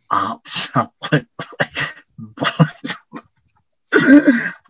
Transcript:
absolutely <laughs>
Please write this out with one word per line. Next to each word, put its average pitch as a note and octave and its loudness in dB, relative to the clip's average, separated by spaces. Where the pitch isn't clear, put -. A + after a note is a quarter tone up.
absolutely - -4
<laughs> - -